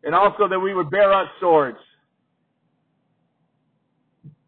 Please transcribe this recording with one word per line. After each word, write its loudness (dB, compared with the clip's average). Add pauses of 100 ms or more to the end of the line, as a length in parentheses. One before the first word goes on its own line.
And -6
also 0
that -4
we -6
would -4
bear 2
up 0 (140)
swords 0 (2750)